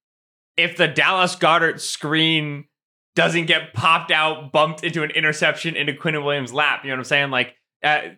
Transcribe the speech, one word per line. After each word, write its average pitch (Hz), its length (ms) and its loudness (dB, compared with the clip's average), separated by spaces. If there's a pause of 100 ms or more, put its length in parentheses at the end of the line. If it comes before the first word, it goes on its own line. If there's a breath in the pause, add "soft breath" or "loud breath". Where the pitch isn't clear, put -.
(560)
if 170 200 0
the 170 100 4
Dallas 175 480 2
Goedert 165 460 2
screen 151 840 -2 (500)
doesn't 170 300 2
get 160 280 0
popped 165 380 2
out, 156 400 0
bumped 156 320 2
into 165 180 -4
an 151 80 -4
interception 156 680 0
into 147 180 -2
Quinnen 151 300 -4
Williams' 143 280 -4
lap, 143 320 -2
you 139 60 -8
know 131 40 -4
what 127 60 -4
I'm 123 40 -8
saying? 143 260 0
Like, 123 260 -2 (260)
uh, 151 180 2 (180)